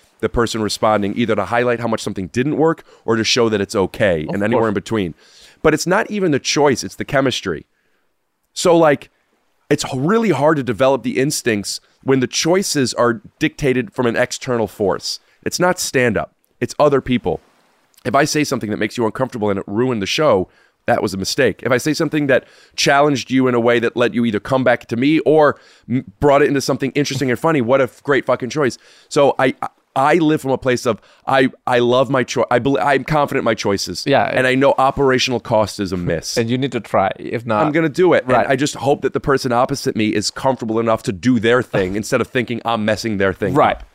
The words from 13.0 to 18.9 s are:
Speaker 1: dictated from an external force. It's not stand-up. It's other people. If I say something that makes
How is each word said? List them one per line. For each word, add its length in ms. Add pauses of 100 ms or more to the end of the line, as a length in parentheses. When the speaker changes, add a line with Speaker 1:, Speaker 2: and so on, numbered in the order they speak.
Speaker 1:
dictated 540
from 140
an 80
external 520
force. 520 (240)
It's 160
not 200
stand-up. 540 (260)
It's 200
other 220
people. 380 (680)
If 100
I 100
say 180
something 280
that 60
makes 200